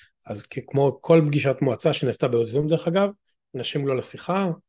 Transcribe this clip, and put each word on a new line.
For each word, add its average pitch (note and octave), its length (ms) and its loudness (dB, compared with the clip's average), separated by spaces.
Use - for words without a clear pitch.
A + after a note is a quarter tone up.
אז G#2+ 180 -10
כ-, - 240 -12
כמו C#3 340 2
כל E3 260 6
פגישת C#3 340 0
מועצה C3+ 320 0
שנעשתה C3 340 -2
בזום A#2+ 400 0
דרך D#3+ 200 0
אגב, G3 220 2
אנשים C#3 320 -4
לא C3+ 100 0
לשיחה F#3 520 -4